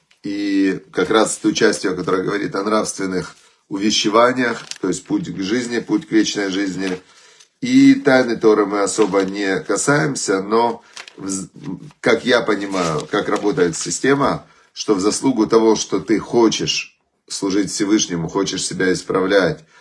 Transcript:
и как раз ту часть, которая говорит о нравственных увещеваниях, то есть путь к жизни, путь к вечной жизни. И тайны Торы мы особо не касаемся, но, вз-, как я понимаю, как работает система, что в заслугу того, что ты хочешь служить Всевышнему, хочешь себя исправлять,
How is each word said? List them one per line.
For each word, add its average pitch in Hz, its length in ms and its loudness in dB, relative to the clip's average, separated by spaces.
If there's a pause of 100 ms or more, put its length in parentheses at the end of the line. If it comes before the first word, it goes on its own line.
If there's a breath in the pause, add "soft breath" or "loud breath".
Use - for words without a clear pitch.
(220)
и 98 580 0 (100)
как - 200 0
раз 107 260 2
ту 107 140 0
часть, 104 320 0
которая 92 400 -2
говорит 101 320 -4
о 98 80 -4
нравственных 95 720 -4 (320 soft breath)
увещеваниях, 110 960 0 (180)
то 98 60 -2
есть 87 180 -4
путь 90 280 -4
к 87 60 -10
жизни, 117 400 -4
путь 104 280 -2
к - 40 -20
вечной 104 380 0
жизни. 95 500 -4 (600 soft breath)
И 135 340 8
тайны 127 420 2
Торы 107 280 4
мы 101 160 -2
особо 98 400 2
не 98 380 -2
касаемся, 131 840 0
но, 113 420 0 (340 loud breath)
вз-, 95 320 -8 (520)
как 113 240 0
я 120 160 2
понимаю, 95 680 -2
как 101 200 -2
работает 95 480 0
система, 131 680 -2 (280 soft breath)
что - 200 -2
в 95 60 2
заслугу 107 480 0
того, 110 280 4
что 104 240 -4
ты 101 200 0
хочешь - 800 0 (280)
служить 98 440 -2
Всевышнему, 95 560 0
хочешь 95 380 -4
себя 92 260 0
исправлять, 92 720 0 (180 soft breath)